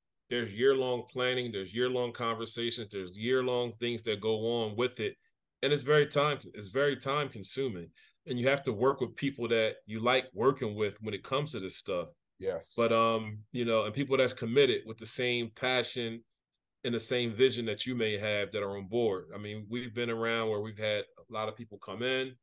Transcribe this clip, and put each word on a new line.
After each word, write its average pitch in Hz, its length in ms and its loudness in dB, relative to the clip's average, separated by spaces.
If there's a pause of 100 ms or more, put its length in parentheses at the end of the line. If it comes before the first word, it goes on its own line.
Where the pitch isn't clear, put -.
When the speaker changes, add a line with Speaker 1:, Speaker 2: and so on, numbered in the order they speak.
(300)
Speaker 1:
There's 117 260 -2
year-long 127 540 4
planning, 127 420 -2
there's 95 220 -6
year-long 123 380 0
conversations, 117 760 -4
there's 95 280 -8
year-long 123 640 0
things 117 240 -4
that 107 160 0
go 110 440 0
on 107 120 -4
with 123 240 0
it. 107 160 -2 (480)
And 139 80 2
it's 147 120 2
very 147 220 6
time, 143 320 2 (160)
it's 104 140 -12
very 135 300 0
time 139 320 -2
consuming. 104 600 -4 (380)
And 131 100 -2
you 123 120 2
have 139 140 2
to 120 100 0
work 127 260 2
with 117 160 -2
people 139 320 -4
that 110 380 2
you 110 160 -6
like 123 320 2
working 113 420 2
with 104 260 0
when 110 120 -4
it 98 100 -6
comes 147 300 -2
to 110 60 -6
this 95 180 -6
stuff. 87 320 -4 (280)
Speaker 2:
Yes. 92 380 -4
Speaker 1:
But, 117 160 4
um, 113 480 2 (140)
you 120 120 -2
know, 113 200 4
and 110 80 -4
people 135 240 0
that's 127 160 4
committed 120 520 4
with 110 120 -12
the 113 80 -12
same 120 500 0
passion 120 680 -2 (600)
and 120 100 0
the 113 60 0
same 120 340 0
vision 117 320 4
that 104 200 -2
you 127 100 -2
may 110 220 0
have 104 340 0
that 104 100 -2
are 101 160 -2
on 98 100 -8
board. 98 460 0
I 101 60 -10
mean, 104 280 -8
we've 120 260 -6
been 117 180 -2
around 113 380 0
where 104 120 0
we've 107 160 -8
had 104 260 0 (140)
a 90 160 -16
lot 110 160 -2
of 107 60 -8
people 104 240 -14
come 104 240 -8
in 131 400 0